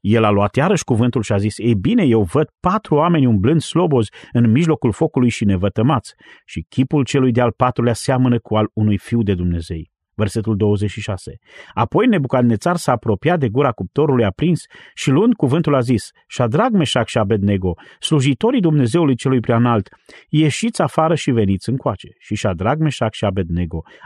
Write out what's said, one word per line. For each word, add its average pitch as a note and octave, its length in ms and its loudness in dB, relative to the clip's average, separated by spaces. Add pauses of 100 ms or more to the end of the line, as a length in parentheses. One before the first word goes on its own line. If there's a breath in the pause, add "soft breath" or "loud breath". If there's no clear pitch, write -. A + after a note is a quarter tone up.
El A2 240 2
a G#2+ 60 2
luat G2+ 240 0
iarăși E3 300 0
cuvântul A#2+ 380 0
și A2 100 -4
a G#2 40 0
zis, G#2 220 -2
„Ei A2+ 160 0
bine, G2+ 300 0
eu A2+ 180 4
văd D3 240 0 (140)
patru F#3 340 -2
oameni D3+ 320 2
umblând A#2+ 340 2
slobozi D3+ 500 0 (220 loud breath)
în A#2 180 4
mijlocul D3 420 2
focului C3 360 0
și - 160 -4
nevătămați, G2+ 680 -2 (300 loud breath)
și - 240 -12
chipul C#3 360 -2
celui C3 280 0
de-al A#2+ 200 0
patrulea A#2+ 420 0
seamănă B2+ 440 0
cu G#2+ 180 -4
al G#2+ 160 0
unui G#2+ 260 0
fiu A#2 240 -4
de G2+ 120 0
Dumnezei.” E2+ 580 -6 (240)
Versetul G#2+ 400 -2
douăzeci G#2 340 0
și A2 100 -12
șase. - 320 -10 (400 loud breath)
Apoi F#3 340 0
Nebucadnețar C3+ 720 0
s-a D3 160 -2
apropiat A#2+ 460 0
de C3+ 100 0
gura C3 240 0
cuptorului C3 520 0
aprins D3 400 -2 (300 loud breath)
și, - 160 -2
luând G#3 240 4
cuvântul, D3 400 0
a C3+ 60 2
zis, A#2+ 300 -2 (160 soft breath)
„Șadrac, C#3+ 440 0
Meșac C#3+ 360 0
și - 120 -2
Abednego, G2 560 0 (240 loud breath)
slujitorii D#3 640 0
Dumnezeului D3+ 540 2
celui C3 260 0
preanalt, A#2 480 0 (400 loud breath)
ieșiți D#3 540 0
afară D#3+ 320 0
și - 160 -2
veniți G2 380 0
încoace.” C3 400 -6 (100)
Și - 160 -10
Șadrac, G2+ 440 -2
Meșac C#3+ 340 -2
și - 120 -8
Abednego F2 580 -4 (240 loud breath)